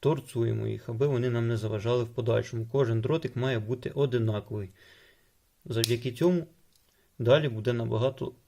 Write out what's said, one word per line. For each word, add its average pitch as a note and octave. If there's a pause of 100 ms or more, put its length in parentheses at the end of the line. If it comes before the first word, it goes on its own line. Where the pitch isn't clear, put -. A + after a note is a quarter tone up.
торцуємо A#2
їх, G#2+
аби A#2
вони B2+
нам A#2
не A#2
заважали A2
в A#2
подальшому. A2+
Кожен A2+
дротик B2+
має B2
бути A#2
одинаковий. A2 (960)
Завдяки A#2
цьому E3+ (720)
далі C3+
буде A2
набагато A#2 (160)